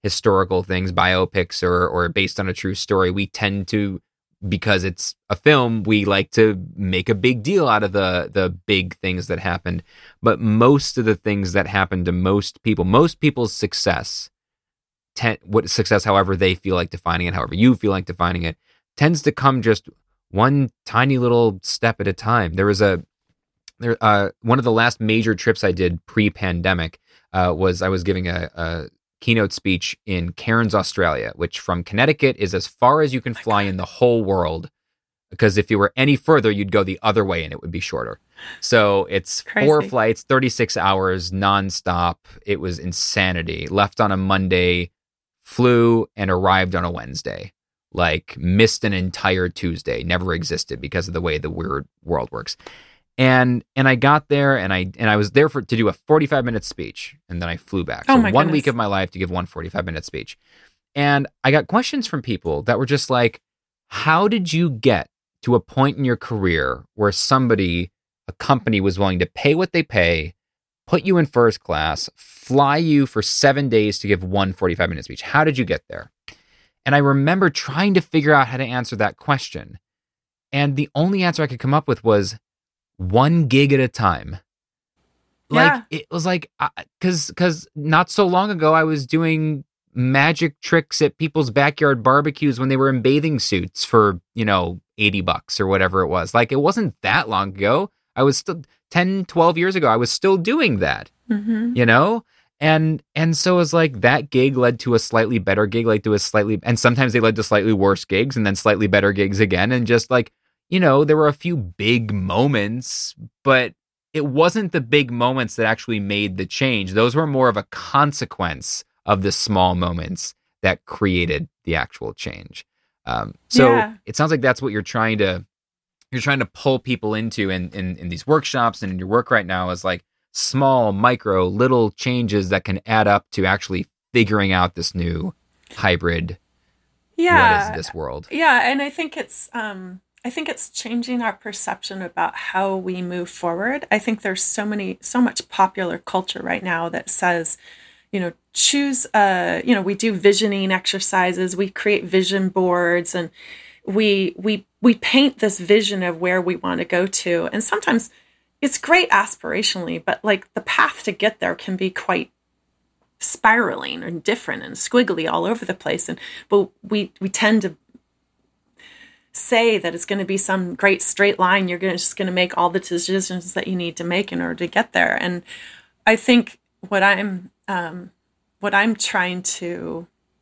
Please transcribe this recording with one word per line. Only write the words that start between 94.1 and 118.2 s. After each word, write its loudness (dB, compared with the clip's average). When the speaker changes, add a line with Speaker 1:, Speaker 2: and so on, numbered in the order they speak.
Speaker 1:
you -2
know, 0
eighty 2
bucks -4
or 0
whatever 2
it 0
was. -4
Like, 2
it 2
wasn't 0
that 0
long -2
ago. 0
I 2
was 2
still, -8
ten, 0
twelve 2
years 0
ago, 2
I 4
was 0
still 2
doing 0
that, -2
Speaker 2:
Mm-hmm. -2
Speaker 1:
you 2
know? 4
And, 2
and 0
so 0
it 4
was 2
like, 2
that 2
gig 2
led 2
to 0
a 4
slightly 0
better 2
gig, -2
led 2
to 2
a 2
slightly, 0
and 0
sometimes 2
they 2
led 4
to -4
slightly 2
worse 2
gigs -2
and 0
then 0
slightly 2
better 4
gigs 0
again. 2
And 0
just, 2
like, 0
you 0
know, 4
there 4
were 4
a 2
few -6
big -2
moments, -2
but 2
it -2
wasn't 0
the 0
big 2
moments -2
that 0
actually -2
made -2
the -6
change. -2
Those 2
were 0
more 2
of 2
a -6
consequence -2